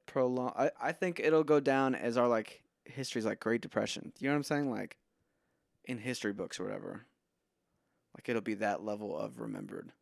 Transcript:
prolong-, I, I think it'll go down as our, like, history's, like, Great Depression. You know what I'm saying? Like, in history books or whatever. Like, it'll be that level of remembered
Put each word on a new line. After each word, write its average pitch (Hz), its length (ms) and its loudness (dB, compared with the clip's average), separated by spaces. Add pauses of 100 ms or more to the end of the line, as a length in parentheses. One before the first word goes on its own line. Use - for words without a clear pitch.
prolong-, 127 500 0
I, 139 140 4 (100)
I 135 120 0
think 170 280 -2
it'll 156 240 6
go 151 160 6
down 135 360 4
as 117 220 0
our, 123 100 6
like, 113 340 0 (240)
history's, 127 400 -4
like, 104 140 0
Great 113 220 0
Depression. - 580 -4
You 135 80 -2
know 143 60 2
what 147 40 2
I'm 143 60 0
saying? 143 280 0
Like, 104 260 -6 (880)
in 123 120 -6
history 113 340 -2
books 98 280 -6
or 90 40 -4
whatever. 101 420 -8 (1120)
Like, - 140 -10
it'll 117 120 0
be 107 140 -4
that 101 280 -2
level 104 340 -6
of - 220 -8
remembered 50 520 -10 (100)